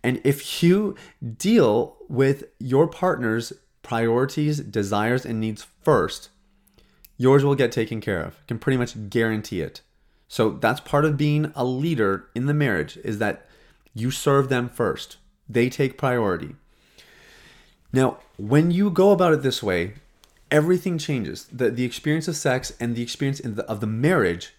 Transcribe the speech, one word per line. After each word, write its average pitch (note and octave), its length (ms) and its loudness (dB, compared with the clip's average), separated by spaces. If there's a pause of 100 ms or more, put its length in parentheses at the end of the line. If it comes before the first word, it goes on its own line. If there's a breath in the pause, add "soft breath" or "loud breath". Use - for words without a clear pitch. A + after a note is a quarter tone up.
And B2+ 220 -2
if - 400 -2
you F#3+ 320 4 (420 loud breath)
deal C#3 600 4 (100)
with C3+ 380 0 (120)
your C#3 300 2
partner's A#2 640 -2 (320)
priorities, C3+ 760 0
desires, G#2+ 640 -2
and A#2 160 -4
needs A2 280 -6 (140)
first, - 480 0 (880 soft breath)
yours C3+ 300 4
will C#3+ 100 2
get B2 160 2
taken A2 300 -4
care F#2+ 200 -4
of. F2 260 -12
Can A#2 100 -6
pretty C3 200 0
much A2+ 320 -6
guarantee G#2+ 520 -2
it. - 200 -10 (460)
So A2+ 220 0
that's A2+ 320 -2
part D3 240 0
of D3+ 100 0
being D3+ 400 0
a C3+ 80 -2
leader B2+ 720 -2
in B2 120 -4
the D3 60 0
marriage, G#2+ 500 0
is G#2+ 160 -6
that G#2 260 -4 (480 soft breath)
you A#2 180 -4
serve C#3 380 2
them B2 180 0
first. - 500 -4 (300)
They A#2+ 220 2
take C3+ 280 -2
priority. G#2+ 580 -2 (1400 soft breath)
Now, C3 240 2 (180)
when C#3+ 360 4
you G3 180 2
go F#3+ 220 6
about F3+ 200 4
it D3+ 100 2
this C3+ 220 -2
way, F#2 300 0 (580)
everything F3 460 2
changes. B2+ 480 -6
The, B2 260 -2
the B2 140 -2
experience D3+ 420 -4
of D#3+ 80 -6
sex B2+ 420 -2
and A#2+ 160 -4
the A#2 80 -4
experience C3+ 380 -4
in A2+ 160 -8
the, A2+ 100 -4
of G#2+ 140 -6
the G#2+ 80 -4
marriage A2 720 0